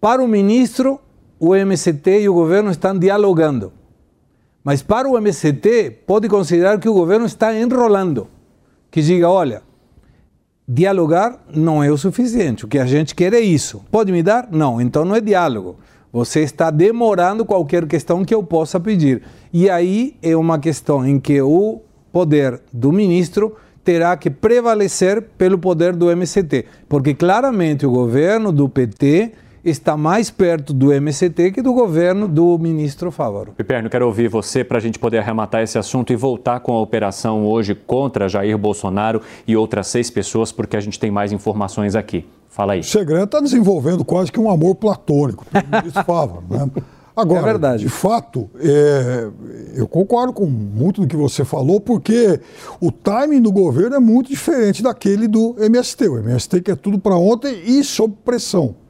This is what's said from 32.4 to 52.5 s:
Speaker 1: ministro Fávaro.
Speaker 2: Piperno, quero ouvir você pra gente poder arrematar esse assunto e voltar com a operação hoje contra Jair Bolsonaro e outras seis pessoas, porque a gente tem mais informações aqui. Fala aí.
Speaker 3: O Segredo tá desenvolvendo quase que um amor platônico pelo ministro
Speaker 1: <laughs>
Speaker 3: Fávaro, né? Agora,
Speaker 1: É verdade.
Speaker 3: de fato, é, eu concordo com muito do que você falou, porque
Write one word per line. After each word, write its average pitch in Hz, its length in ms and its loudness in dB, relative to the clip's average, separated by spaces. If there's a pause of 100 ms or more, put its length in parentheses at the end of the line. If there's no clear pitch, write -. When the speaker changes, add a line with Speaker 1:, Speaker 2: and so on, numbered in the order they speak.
Speaker 1:
ministro 160 520 -4
Fávaro. 104 460 -8
Speaker 2:
Piperno, 117 320 -4
quero 123 180 0
ouvir 113 220 0
você 113 340 -2
pra 120 160 -2
gente 110 200 -4
poder 113 180 -2
arrematar 110 460 -2
esse 113 160 -4
assunto 120 340 -4
e 127 40 0
voltar 123 440 -2
com 127 120 -4
a 113 100 0
operação 107 640 -2
hoje 107 280 0
contra 117 540 -2
Jair 104 300 -2
Bolsonaro 104 640 -2 (240)
e 110 100 2
outras 107 300 -2
seis 117 240 -4
pessoas, 110 420 -4
porque 110 240 -6
a 107 40 -2
gente 101 180 -10
tem 110 120 -4
mais 101 220 -4
informações 104 640 -4
aqui. 98 300 -6 (240)
Fala 101 240 -2
aí. 92 60 -2
Speaker 3:
O 165 40 -10
Segredo 185 420 0
tá 302 140 -2
desenvolvendo 190 640 0
quase 180 260 -2
que - 80 -6
um 220 120 2
amor 175 240 2
platônico 147 720 -2
pelo - 200 0
ministro 165 380 -2
Speaker 1:
<laughs> - 0 -
Speaker 3:
Fávaro, 127 440 -4
né? 127 220 -2 (460)
Agora, 180 240 2
Speaker 1:
É - 40 -2
verdade. 143 400 0
Speaker 3:
de 123 40 -2
fato, 156 600 -4 (100)
é, 139 680 2 (460)
eu 117 120 -2
concordo 240 440 0
com 202 120 -4
muito 120 560 -2
do 180 60 0
que 160 100 -4
você 147 260 -2
falou, 151 380 0
porque 214 580 0 (420)